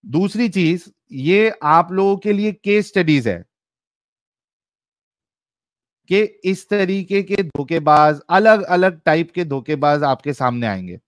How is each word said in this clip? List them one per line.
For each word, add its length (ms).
दूसरी 440
चीज, 440
ये 420
आप 280
लोगों 260
के 160
लिए 180
case 360
studies 400
है 180
कि 160
इस 460
तरीके 540
के 120
धोखेबाज, 920
अलग-अलग 760
type 260
के 140
धोखेबाज 580
आपके 300
सामने 340
आएंगे। 400